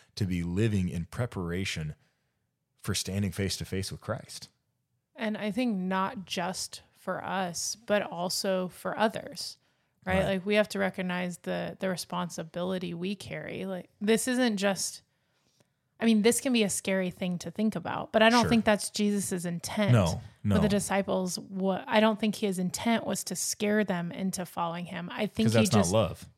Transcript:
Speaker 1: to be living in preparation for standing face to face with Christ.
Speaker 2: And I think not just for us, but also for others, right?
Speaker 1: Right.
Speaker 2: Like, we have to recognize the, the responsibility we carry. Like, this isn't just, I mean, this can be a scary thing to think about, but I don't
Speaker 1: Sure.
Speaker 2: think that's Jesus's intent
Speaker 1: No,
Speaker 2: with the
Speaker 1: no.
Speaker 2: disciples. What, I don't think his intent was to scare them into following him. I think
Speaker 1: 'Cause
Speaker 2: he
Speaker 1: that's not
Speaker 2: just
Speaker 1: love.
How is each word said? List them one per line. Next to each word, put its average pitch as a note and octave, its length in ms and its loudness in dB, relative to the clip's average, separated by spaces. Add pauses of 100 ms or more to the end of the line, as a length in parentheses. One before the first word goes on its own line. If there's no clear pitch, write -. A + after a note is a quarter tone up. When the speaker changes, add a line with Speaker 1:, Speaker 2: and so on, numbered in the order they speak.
(160)
Speaker 1:
to G#2 100 -2
be F2 180 -2
living F#2 460 0
in E2+ 160 -4
preparation F2 880 -6 (880)
for G#2 120 -2
standing F#2+ 380 -2
face F#2+ 260 -2
to - 80 -6
face F#2+ 260 -4
with - 100 -10
Christ. - 480 -10 (680)
Speaker 2:
And G#3+ 220 -4
I G#3 140 -4
think A3+ 260 -2
not F#3+ 480 -2
just - 560 -6 (160)
for F#3 260 -6
us, F3+ 520 -4 (100)
but G#3 160 2
also F#3 680 -2
for F#3 300 -8
others, - 600 -4 (480)
right? F#3 140 2
Speaker 1:
Right. F#3 60 2
Speaker 2:
Like, F#3+ 200 0
we G#3 100 2
have G#3 140 4
to G3 100 -4
recognize F3+ 600 -2
the, F3 400 -6
the F#3+ 100 -2
responsibility F3 1040 -4
we F3+ 220 -4
carry. - 500 -8
Like, F#3 240 -8 (100)
this G#3+ 280 4
isn't B3 300 4
just, G3 440 0 (1000)
I A3+ 60 0
mean, A3 160 6
this A#3 180 6
can C4 140 0
be A3+ 100 6
a G3 60 2
scary F#3+ 400 0
thing F3+ 300 -4
to E3+ 120 -10
think G#3+ 240 0
about, - 380 -6
but A3 80 6
I A3 80 8
don't A#3+ 140 6
Speaker 1:
Sure. A3 60 4
Speaker 2:
think A#3 140 6
that's G#3+ 260 2
Jesus's G3+ 560 0
intent F3 460 0
Speaker 1:
No, F#2 300 4 (240)
Speaker 2:
with G2+ 120 4
the - 40 4
Speaker 1:
no. G#2 60 4
Speaker 2:
disciples. F#3 720 0
What, F#3+ 480 -2
I A3 120 4
don't G#3+ 200 4
think G#3+ 160 0
his F#3+ 220 -2
intent G3 480 0
was - 200 -4
to F3+ 100 -6
scare G#3 480 2
them F3 300 -2
into F#3 320 -4
following E3+ 400 -4
him. F3 260 -8
I A3+ 140 -2
think A3 220 2
Speaker 1:
'Cause A2 80 4
Speaker 2:
he A2+ 60 8
Speaker 1:
that's G#2 120 4
not G#2+ 60 8
Speaker 2:
just F2 120 4
Speaker 1:
love. G#2+ 340 2 (120)